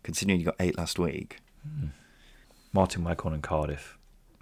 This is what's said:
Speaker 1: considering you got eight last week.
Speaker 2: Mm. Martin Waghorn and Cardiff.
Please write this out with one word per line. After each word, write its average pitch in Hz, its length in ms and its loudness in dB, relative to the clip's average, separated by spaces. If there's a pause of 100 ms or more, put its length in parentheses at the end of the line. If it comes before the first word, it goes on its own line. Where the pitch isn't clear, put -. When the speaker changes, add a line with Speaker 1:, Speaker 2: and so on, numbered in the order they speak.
Speaker 1:
considering 95 360 2
you 82 60 0
got 82 140 0
eight 90 180 2
last 85 200 -4
week. - 420 -2 (280)
Speaker 2:
Mm. 147 220 -6 (840)
Martin 92 320 4
Waghorn 82 300 0
and 73 100 -4
Cardiff. 73 540 -2 (440)